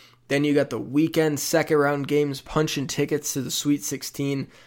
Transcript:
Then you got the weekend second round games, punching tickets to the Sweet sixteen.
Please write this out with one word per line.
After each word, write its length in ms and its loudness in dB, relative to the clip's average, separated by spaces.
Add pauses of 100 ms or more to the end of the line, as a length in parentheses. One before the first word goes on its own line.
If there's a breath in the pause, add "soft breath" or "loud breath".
(260 soft breath)
Then 160 2
you 100 2
got 180 4
the 100 -4
weekend 580 2
second 380 2
round 320 2
games, 320 0
punching 480 -2
tickets 460 -2
to 60 -2
the 120 -6
Sweet 320 0
sixteen. 640 -4 (180 soft breath)